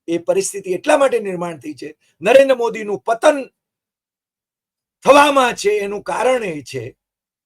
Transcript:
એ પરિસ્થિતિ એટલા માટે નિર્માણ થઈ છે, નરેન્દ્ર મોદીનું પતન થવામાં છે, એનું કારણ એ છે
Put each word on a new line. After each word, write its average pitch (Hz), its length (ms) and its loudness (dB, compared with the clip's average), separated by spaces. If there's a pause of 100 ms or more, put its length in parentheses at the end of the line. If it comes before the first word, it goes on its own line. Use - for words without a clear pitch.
એ 165 120 -4
પરિસ્થિતિ 190 580 -4
એટલા 294 200 0
માટે 254 220 2
નિર્માણ 175 400 -8
થઈ 151 140 -14
છે, 147 160 -16 (320)
નરેન્દ્ર 262 340 4
મોદીનું 214 440 -6
પતન 285 380 2 (1700)
થવામાં 277 500 4
છે, 202 240 -2
એનું 202 240 -8
કારણ 233 400 0
એ 156 180 -8
છે 123 220 -12 (640)